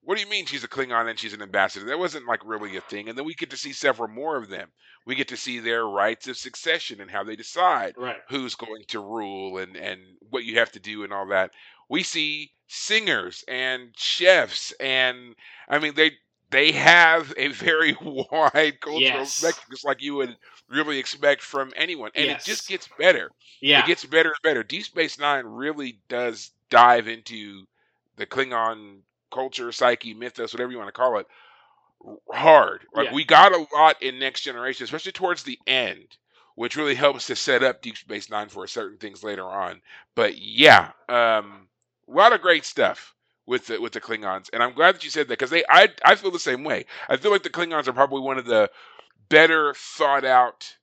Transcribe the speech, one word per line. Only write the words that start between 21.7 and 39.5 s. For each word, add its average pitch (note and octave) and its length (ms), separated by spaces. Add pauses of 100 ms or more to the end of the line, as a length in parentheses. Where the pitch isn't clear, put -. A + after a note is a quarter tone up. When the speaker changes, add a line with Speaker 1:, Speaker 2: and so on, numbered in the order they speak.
Speaker 1:
anyone. D3 400
And C#3 140
it B2 140
just - 40
Speaker 2:
Yes. G#3+ 200
Speaker 1:
gets F#3+ 200 (100)
better. D3 320 (300)
Speaker 2:
Yeah. C#3 200
Speaker 1:
It - 60
gets E3+ 200
better D#3+ 240
and D3 140
better. C#3+ 200
Deep F#3 200
Space D#3+ 340
Nine C#3+ 280
really B2 640
does A#2+ 440 (180)
dive A#2+ 380
into G#2+ 580 (500)
the G#2 100
Klingon A2+ 760 (320)
culture, B2+ 400
psyche, A#2+ 420
mythos, A#2 400
whatever B2 180
you B2 60
wanna G2+ 140
call B2 260
it, F#2+ 80 (800)
r-, G#2+ 100 (160)
hard. D3 640
Like, A2+ 120
Speaker 2:
Yeah. A2+ 80
Speaker 1:
we D3+ 100
got D#3+ 300
a E3 200
lot D#3 280
in B2+ 160
Next C3+ 240
Generation, B2+ 420
especially D#3 280
towards F3 320
the B2+ 220
end, A2 500 (400)
which B2 200
really D3 200
helps C3+ 320
to A#2+ 80
set B2+ 260
up B2+ 200
Deep A2 160
Space G#2 320
Nine G#2+ 200
for F#2+ 160
certain G#2 320
things G2 260
later G2+ 220
on. F#2 360 (340)